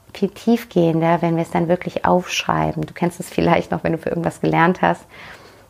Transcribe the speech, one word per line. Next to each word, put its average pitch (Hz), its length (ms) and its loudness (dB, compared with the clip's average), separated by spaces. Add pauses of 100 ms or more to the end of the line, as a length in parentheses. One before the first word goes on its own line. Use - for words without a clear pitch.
(120)
viel 196 160 -2
tiefgehender, 170 960 0
wenn 165 140 2
wir 165 60 0
es - 80 -6
dann 170 180 0
wirklich - 360 -2
aufschreiben. 160 800 0
Du - 80 -14
kennst 175 260 -4
es - 120 -10
vielleicht 170 400 2
noch, 170 120 -4
wenn 165 100 -2
du 160 60 -2
für - 120 -4
irgendwas 170 320 -4
gelernt 160 400 2
hast, 175 200 2 (680)